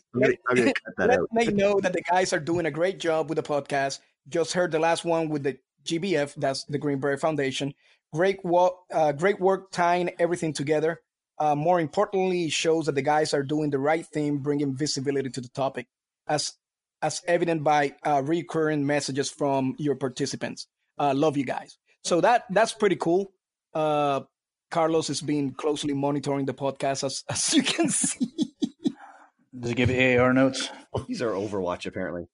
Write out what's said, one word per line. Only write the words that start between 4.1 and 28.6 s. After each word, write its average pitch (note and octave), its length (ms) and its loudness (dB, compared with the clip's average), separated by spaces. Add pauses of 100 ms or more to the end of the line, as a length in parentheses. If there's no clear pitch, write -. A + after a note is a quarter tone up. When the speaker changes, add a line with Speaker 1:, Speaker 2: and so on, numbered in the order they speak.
Speaker 2:
Just D#3+ 260 -2
heard F3+ 180 0
the D#3+ 80 0
last E3 260 2
one E3 240 0
with D3 140 -4
the C#3 140 -2 (260)
G E3 140 -4
B F3 180 0
F, C#3+ 200 -2
that's C#3 300 -2
the D3 120 -6
Greenberry C#3 420 -2
Foundation. C#3 540 -2 (400)
Great F#3+ 320 0
wo-, F3+ 320 4 (160)
uh, D#3 200 4
great F#3+ 260 0
work F#3+ 320 2
tying F3 480 2
everything E3 340 0
together. D#3 480 0 (380)
Uh, D3+ 160 2
more E3+ 240 2
importantly, F#3 680 0
it D3 60 -2
shows D#3+ 340 0
that D3 80 0
the C3+ 80 0
guys D3+ 320 2
are D3 80 0
doing D3 300 -2
the C#3 80 0
right D#3 260 0
thing, D3 320 -2
bringing C#3+ 380 -2
visibility C#3 560 -2
to B2+ 100 -8
the B2 60 -12
topic, C3 400 -6 (400)
as, D3+ 260 -2 (480)
as D#3 240 -4
evident E3 380 2
by, D3 320 2 (100)
uh, D3 180 4
recurring D#3 640 0
messages C#3 460 -2
from C3+ 480 0
your C#3+ 160 0
participants. C3 720 -6 (320)
Uh, C#3+ 160 2
love C#3+ 220 2
you C3+ 80 -2
guys. - 340 -8 (240)
So E3+ 180 2
that, A3+ 300 4
that's G#3+ 220 2
pretty F#3 240 2
cool. F#3 340 0 (420)
Uh, D3 480 0 (480)
Carlos D#3+ 380 0
has C#3+ 140 -4
been C#3+ 320 -2
closely D3 420 -4
monitoring C#3 500 0
the C3+ 80 -2
podcast, C#3 520 -4
as, - 200 -6
<laughs> - 40 -8
as - 260 -2
you D4 80 6
can E4 260 0
see. - 380 -2 (1300)